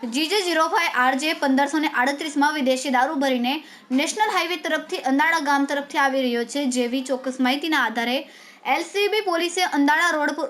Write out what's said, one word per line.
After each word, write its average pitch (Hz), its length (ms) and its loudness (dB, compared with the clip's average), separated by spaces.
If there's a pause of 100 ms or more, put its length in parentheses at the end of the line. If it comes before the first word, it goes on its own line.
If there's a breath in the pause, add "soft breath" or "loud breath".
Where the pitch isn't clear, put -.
(140)
જી 311 160 0
જે 403 160 2
ઝીરો 330 220 2
ફાઈવ 339 340 0
આર 262 220 2
જે 320 180 0
પંદરસો 277 400 2
ને 302 80 0
આડત્રીસમાં 294 640 0
વિદેશી 262 380 0
દારૂ 269 300 2
ભરીને 254 280 0 (380 loud breath)
નેશનલ 381 460 0
હાઈવે 339 280 -2
તરફથી 311 460 -4
અંદાડા 311 400 2
ગામ 277 220 2
તરફથી 285 320 -2
આવી 269 200 2
રહ્યો 240 220 0
છે. 285 180 -4 (140)
જેવી 247 320 -2
ચોક્કસ 254 300 -4
માહિતીના 285 440 0
આધારે 233 320 -2 (560 loud breath)
એલ 311 140 0
સી 403 240 -2
બી 427 160 0
પોલીસે 349 360 -2 (140)
અંદાડા 302 400 4
રોડ 294 180 0
પર 311 160 -4